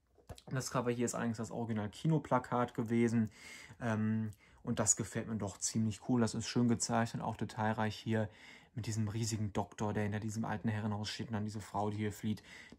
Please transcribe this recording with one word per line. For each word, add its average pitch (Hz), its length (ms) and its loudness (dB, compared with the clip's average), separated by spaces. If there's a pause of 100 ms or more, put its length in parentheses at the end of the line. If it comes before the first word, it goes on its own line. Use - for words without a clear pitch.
(460)
Das 131 240 -4
Cover 123 200 2
hier 120 140 2
ist 117 100 0
eigentlich 117 220 0
das 113 140 -6
Original-Kinoplakat 120 1200 0
gewesen, 117 580 4 (520)
ähm, 110 480 0 (320)
und 120 160 0
das 107 180 4
gefällt 113 320 -4
mir 110 80 -2
doch 101 220 -4
ziemlich 110 500 0
cool. 123 140 4
Das 110 120 2
ist 113 140 -4
schön 123 200 4
gezeichnet, 117 540 2
auch 117 140 -4
detailreich 110 580 0
hier 110 360 0 (440)
mit 107 120 -6
diesem 107 220 0
riesigen 107 440 -2
Doktor, 104 400 -2
der 104 120 2
hinter 104 160 0
diesem 110 260 -2
alten 107 220 -2
Herrenhaus 107 420 -2
steht - 160 -6
und 117 80 -4
dann 104 100 -2
diese 107 160 -6
Frau, 104 300 0
die 104 80 -2
hier 107 140 0
flieht. 107 300 -2 (360)